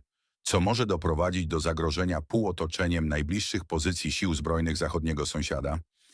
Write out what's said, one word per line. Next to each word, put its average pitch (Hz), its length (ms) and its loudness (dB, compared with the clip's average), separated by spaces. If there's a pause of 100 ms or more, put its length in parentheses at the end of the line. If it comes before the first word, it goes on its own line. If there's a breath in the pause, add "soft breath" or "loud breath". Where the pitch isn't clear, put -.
(420)
co - 180 2
może 113 260 4
doprowadzić 87 600 0
do 78 140 0
zagrożenia 80 600 0
półotoczeniem 87 840 0
najbliższych 82 560 -2
pozycji 82 480 -2
sił 87 220 0
zbrojnych 80 420 0
zachodniego 78 500 0
sąsiada, 76 520 -2 (360 soft breath)